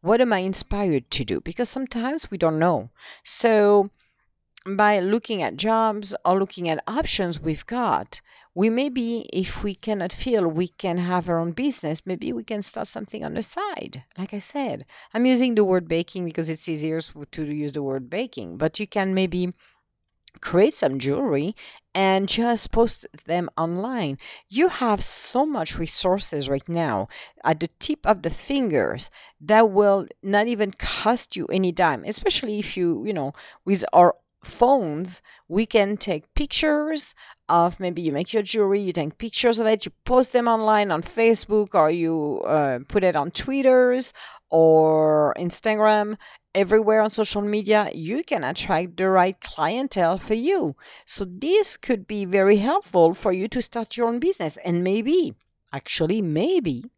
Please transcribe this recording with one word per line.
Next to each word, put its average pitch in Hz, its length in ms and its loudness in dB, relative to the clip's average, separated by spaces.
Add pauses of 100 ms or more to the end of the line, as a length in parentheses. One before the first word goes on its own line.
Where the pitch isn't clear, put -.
What 208 180 2
am 247 140 4
I 190 60 0
inspired 185 720 -2
to - 120 -2
do?" 87 160 -4
Because 233 300 -6
sometimes 226 600 -6
we 196 80 -10
don't 160 220 0
know. 156 300 0 (340)
So 208 680 4 (760)
by 208 340 2
looking 208 420 -2
at 113 140 -4
jobs 214 580 0 (120)
or 185 120 4
looking 190 300 -4
at 160 180 -4
options 190 540 -2
we've 151 260 -6
got, 214 540 -4 (340)
we 202 160 2
maybe, 240 640 -4
if - 320 -6
we 202 120 -4
cannot 190 360 -4
feel 220 340 0
we 165 220 -2
can 175 300 -4
have 180 320 -2
our 170 100 0
own 170 140 -4
business, 170 520 -4
maybe 185 280 -6
we 233 100 -8
can 214 180 -6
start - 280 -8
something 220 340 -10
on - 100 -8
the 233 100 -6
side. - 600 -8 (140)
Like 190 160 -10
I 208 60 -8
said, 233 460 -8 (280)
I'm 233 120 2
using 254 300 4
the 214 80 4
word 185 240 2
baking 170 380 -2
because 165 240 -4
it's 156 180 -6
easier 156 300 -4
s-, - 160 -8 (180)
to 160 140 -8
use 147 260 -6
the 147 100 -6
word 135 280 -6
baking, 131 480 -8
but 160 200 -2
you 208 100 -6
can 190 260 -2
maybe 180 400 0 (880)
create 214 340 4
some 135 240 0
jewelry 143 560 -2 (380)
and 190 360 2
just 233 420 0
post - 340 0 (200)
them 170 320 -2
online. 175 580 -4 (320)
You 294 220 2
have 220 340 0
so - 400 -2
much 254 340 -2
resources 170 680 -2
right 139 220 -4
now 147 380 -2 (360)
at 156 160 0
the 170 100 -4 (100)
tip - 260 -4
of 202 160 2
the 165 80 -4
fingers 170 800 -2 (320)
that 214 300 4
will 196 360 4 (140)
not 202 260 2
even 208 240 -2
cost - 640 -2
you 180 120 -6
any 190 240 0
dime, 156 340 2
especially 214 540 -2
if - 180 -8
you, 170 280 0
you 208 80 -4
know, 143 200 -4 (320)
with 185 260 2
our 175 240 8 (260)
phones, 185 800 0 (280)
we 196 160 0
can 208 320 2
take - 380 -4
pictures 302 800 0 (360)
of, 170 300 2
maybe 175 220 -4
you 160 120 -2
make 143 180 -4
your 214 120 0
jewelry, 202 360 2
you 185 140 -4
take 156 240 -4
pictures 233 420 0
of 226 80 2
it, 220 160 2
you - 80 -10 (140)
post 254 260 4
them 240 160 2
online 214 440 2
on 160 100 0
Facebook, 214 720 2
or 156 180 6
you, 160 540 -2
uh, 139 420 0
put 202 160 0
it 180 140 2
on 147 140 -2
Twitters 254 840 2 (360)
or 156 880 6
Instagram, 214 800 0 (380)
everywhere 214 460 4
on 214 80 2
social 208 320 -2
media. 208 520 2
You 190 300 -6
can 196 200 -2
attract 170 520 -2
the 190 140 2
right 185 320 4
clientele 185 760 0
for 214 180 -2
you. 240 400 -2 (300)
So - 200 -6
this 285 500 0
could 214 320 -4
be 208 180 -4
very 196 320 4
helpful 202 560 2
for 190 200 -2
you 185 160 -2
to 247 120 -4
start - 360 -8
your 233 100 0
own 233 120 -2
business. 240 440 -2
And 175 200 0
maybe, 226 520 0 (380)
actually 170 480 0
maybe 185 640 -2 (120)